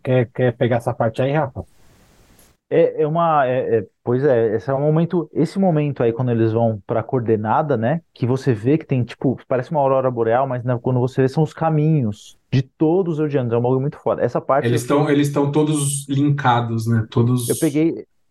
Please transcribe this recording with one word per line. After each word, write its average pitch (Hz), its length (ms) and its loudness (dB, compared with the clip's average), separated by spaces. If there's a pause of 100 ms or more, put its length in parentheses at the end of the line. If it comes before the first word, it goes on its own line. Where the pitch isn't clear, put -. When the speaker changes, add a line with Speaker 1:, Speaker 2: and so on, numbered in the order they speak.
Speaker 1:
quer, 127 300 0
quer 127 240 0
pegar 123 200 0
essa 117 180 -2
parte 120 280 -2
aí, 135 100 -2
Rafa? 139 320 -4 (1040)
Speaker 2:
É, 156 340 2
é 151 40 2
uma, 156 400 2
é, 117 320 0
é, 95 80 -4 (160)
pois 123 220 0
é, 117 320 2
esse 110 140 -6
é 135 40 0
um 135 60 -2
momento, 160 520 0
esse 143 260 -2
momento 151 440 0
aí, 117 100 2
quando 123 200 -2
eles 113 200 2
vão 113 340 0
pra 110 160 -2
coordenada, 120 760 0
né, 123 260 -2 (100)
que - 140 -4
você 127 260 0
vê 117 240 0
que 156 80 -6
tem, 123 200 -2
tipo, - 420 -4
parece 127 240 -4
uma 156 100 -2
aurora 135 300 2
boreal, 117 380 0
mas, 123 160 -6
né, 123 180 0
quando 127 180 0
você 123 220 0
vê, 131 60 2
são 156 160 0
os 147 100 -4
caminhos 151 800 -2 (140)
de 135 120 2
todos 165 520 0
os 147 60 -4
Eldianos, 139 320 -2
é 117 40 4
um 117 60 2
bagulho 131 180 2
muito 143 180 -4
foda. - 240 -2
Essa - 180 0
parte 131 260 0
Speaker 3:
Eles 120 160 0
Speaker 2:
eu - 60 -8
Speaker 3:
tão, 143 220 2
eles 139 220 2
tão 143 180 0
todos 151 580 0
linkados, 120 760 0
né? 113 240 0
Todos 120 380 0
Speaker 2:
Eu 120 100 -2
peguei, 156 480 0 (240)